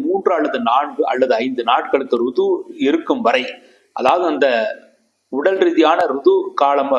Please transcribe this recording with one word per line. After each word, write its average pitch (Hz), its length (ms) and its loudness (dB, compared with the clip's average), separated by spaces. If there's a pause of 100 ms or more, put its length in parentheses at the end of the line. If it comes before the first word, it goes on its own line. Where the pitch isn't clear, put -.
மூன்று 190 320 -2
அல்லது 151 280 -2
நான்கு 131 440 0
அல்லது 123 300 0
ஐந்து 120 280 -4
நாட்களுக்கு 127 540 0
ருது 135 280 -2 (420)
இருக்கும் 147 380 -2
வரை, 123 160 2 (540)
அதாவது 147 360 0
அந்த 139 160 0 (840)
உடல் 170 280 0
ரீதியான 160 440 4
ருது 139 280 2 (200)
காலம் 139 460 0